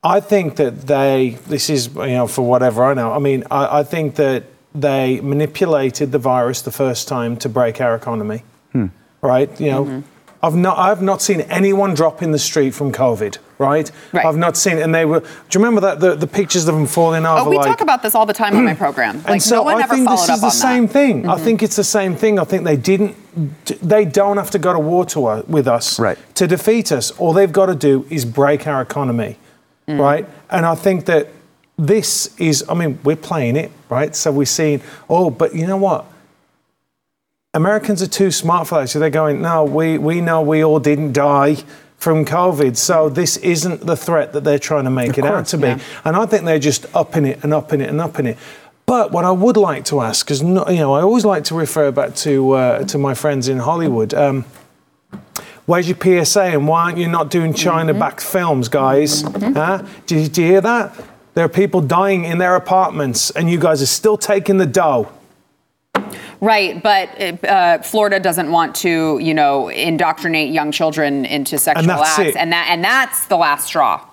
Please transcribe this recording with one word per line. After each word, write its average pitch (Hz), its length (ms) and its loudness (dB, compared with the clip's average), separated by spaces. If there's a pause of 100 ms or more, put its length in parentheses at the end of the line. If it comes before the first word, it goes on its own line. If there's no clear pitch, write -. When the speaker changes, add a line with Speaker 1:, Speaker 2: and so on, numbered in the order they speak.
Speaker 1:
I 180 180 2
think 190 340 0
that 135 320 -2
they, 135 500 2 (100)
this 147 220 -4
is, 127 240 -2
you 139 140 -6
know, 123 180 0
for 131 180 -4
whatever 123 420 2
I 139 100 2
know, 113 160 -2
I 139 80 -2
mean, 139 320 0
I, 139 280 0
I 151 40 0
think 156 320 -4
that 135 300 0 (280)
they 135 480 0
manipulated 143 880 -2
the 143 80 -2
virus 127 440 0
the 127 80 -8
first 131 360 -4
time 120 300 -4
to 131 120 -6
break 117 320 -2
our 120 140 0
economy. 113 480 -6 (280)
Speaker 2:
Hmm. 117 140 -2 (360)
Speaker 1:
Right? 135 380 0
You 151 120 -2
know, 135 140 -2
Speaker 3:
Mm-hmm. 135 140 -8 (440)
Speaker 1:
I've 160 120 0
not, 185 240 2
I've 185 240 2
not 190 180 0
seen 175 200 0
anyone 196 520 0
drop 156 300 0
in 160 80 -2
the 147 80 0
street 135 340 0
from 139 180 -4
covid, 110 460 -2 (220)
right? 147 320 0 (200)
Speaker 3:
Right. 170 140 0
Speaker 1:
I've 156 120 2
not 165 200 0
seen, 170 220 0
and 160 160 0
they 165 100 2
were, 156 140 2
do - 80 -6
you - 360 -2
remember 226 180 2
that, 175 180 0
the, 175 160 4
the 156 100 -2
pictures 175 420 -2
of 160 60 2
them 151 140 2
falling 165 400 0
over, 160 140 2
Speaker 3:
Oh, 302 100 0
we - 60 4
Speaker 1:
like 143 100 2
Speaker 3:
talk 453 140 0
about 262 200 2
this 220 140 -4
all 220 100 4
the 208 80 -2
time 208 240 0
on 247 80 4
my 185 80 0
program. 127 440 -2
Speaker 1:
<clears throat> - 0 -
And 160 100 -12
Speaker 3:
Like, 202 140 2
Speaker 1:
so 226 160 2
Speaker 3:
no 220 40 4
one 208 160 2
Speaker 1:
I 254 60 2
Speaker 3:
ever 240 100 0
Speaker 1:
think 254 160 2
this 190 120 2
Speaker 3:
followed - 20 2
Speaker 1:
is 170 80 0
Speaker 3:
up 226 80 2
Speaker 1:
the 190 80 0
Speaker 3:
on - 40 2
Speaker 1:
same 247 360 2
Speaker 3:
that. - 60 -4
Speaker 1:
thing. 220 360 2
I 185 60 2
Speaker 3:
Mm-hmm. 170 80 -8
Speaker 1:
think 220 180 2
it's 208 140 -2
the 202 80 0
same 190 320 0
thing. 208 240 2
I 165 40 0
think 190 200 -2
they 160 120 2
didn't, 185 400 0 (720)
they 208 160 4
don't 196 340 0
have 196 140 -6
to 196 60 -2
go 180 160 0
to 170 60 0
war 175 340 0
to, 135 140 -2
uh, 107 200 -4
with 147 200 0
us 117 320 0
Speaker 2:
Right. 110 180 0 (160)
Speaker 1:
to 185 140 0
defeat 214 440 0
us. 139 280 -2
All 165 140 2
they've 190 180 4
gotta 185 240 2
do 139 340 2
is 147 160 -4
break 139 400 0
our 139 160 -2
economy, 117 560 -4 (500)
Speaker 3:
Mm. 147 120 -4
Speaker 1:
right? 143 260 2 (240)
And 165 160 0
I 165 80 2
think 175 320 0
that 156 220 2 (500)
this - 600 0
is, 156 280 0
I 160 60 -4
mean, 156 300 -2
we're 233 120 2
playing 135 420 -2
it, 170 120 -4 (200)
right? 147 260 -2
So 156 160 -2
we're 139 140 2
seeing, 147 360 -2 (260)
oh, 175 220 2
but 160 240 -2
you 165 140 -4
know 190 100 -2
what? 190 280 -2 (1500)
Americans 196 480 0
are 190 60 -2
too 190 240 0
smart 165 360 -2
for 170 120 -4
that. 131 100 -2
So 151 100 -4
they're 156 100 2
going, 151 320 0
"No, 165 240 0
we, 160 320 0
we 165 240 0
know 165 200 0
we 156 220 2
all 151 160 4
didn't 147 340 0
die 143 440 2 (400)
from 156 280 0
covid. 147 520 0
So 160 320 2
this 147 280 -2
isn't 170 480 -2
the 165 120 0
threat 160 360 -2
that 143 120 -4
they're 147 140 2
trying 143 260 -2
to 127 40 -2
make 127 220 -2
Speaker 2:
Of 139 80 -2
Speaker 1:
it 135 60 0
out 208 80 0
Speaker 2:
course. - 180 -4
Speaker 1:
to 170 60 -2
be." 139 100 2
Speaker 3:
Yeah. 127 120 -2 (260)
Speaker 1:
And 160 100 0
I 220 100 2
think 185 200 0
they're 160 140 2
just 135 260 0 (100)
upping 160 300 0
it 131 180 -4
and 151 100 0
upping 147 280 -2
it 131 80 -4
and 147 100 -2
upping 156 260 -4
it. 117 120 -4 (480)
But 240 260 0
what 175 140 0
I 185 60 4
would 190 260 4
like 180 280 2
to 147 160 0
ask, 110 240 -4
'cause 139 160 -2
no, 180 280 2
you 180 100 2
know, 139 140 2
I 147 80 2
always 214 240 2
like 180 200 2
to 160 100 -4
refer 147 360 0
back 135 260 -2
to, 135 360 2
uh, 127 320 2
to - 120 -4
my 139 160 0
friends 135 360 -2
in 131 100 -2
Hollywood. 131 540 -2
Um, 139 320 0 (1200)
where's 175 240 0
your 185 80 -2
P 185 200 4
S 165 200 0
A 196 60 2 (100)
and 147 160 2
why 165 160 2
aren't 170 120 -4
you 170 100 -2
not 165 220 -2
doing 165 240 0
China-backed 160 680 0
Speaker 3:
Mm-hmm. - 160 -8
Speaker 1:
films, 139 320 0
guys? 139 540 2
Speaker 3:
Mm-hmm. 214 320 -4
Speaker 1:
Huh? 185 280 0 (220)
Do 165 120 0
you, 156 120 0
do 180 120 0
you 165 60 4
hear 190 140 6
that? 226 320 -2 (400)
There 170 120 2
are 160 40 0
people 185 320 2
dying 175 420 2
in 170 140 -4
their 180 180 2
apartments 160 760 0
and 165 180 -2
you 175 100 2
guys 139 220 2
are 135 40 2 (160)
still 214 160 2
taking 202 400 0
the 185 80 4
dough. 139 440 2 (1300)
Speaker 3:
Right, 196 400 0
but, 196 280 2 (360)
uh, 196 380 4
Florida 202 360 0
doesn't 170 320 -2
want 165 260 2
to, 160 420 0
you 160 160 0
know, 139 340 2
indoctrinate 160 800 -2
young 151 200 -2
children 147 540 -2
into 143 340 -4
sexual 156 220 0
Speaker 1:
And 165 80 2 (100)
that's 156 200 2
Speaker 3:
acts, 170 100 2
Speaker 1:
it. 131 60 -4
Speaker 3:
and 165 160 -2
that, 170 160 0
and 170 160 -2
that's 247 440 0
the 185 100 2
last 151 300 0
straw. 120 340 0 (120)